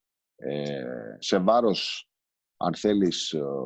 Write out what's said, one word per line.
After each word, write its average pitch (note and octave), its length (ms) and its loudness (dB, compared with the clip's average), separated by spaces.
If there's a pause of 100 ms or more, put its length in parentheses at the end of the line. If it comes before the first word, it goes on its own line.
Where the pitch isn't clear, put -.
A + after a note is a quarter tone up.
(360)
ε, C#2+ 480 -6 (340)
σε - 200 0
βάρος, A2 720 2 (460)
αν F2 180 -2
θέλεις, G2 580 0
ε, D#2 100 -2 (240)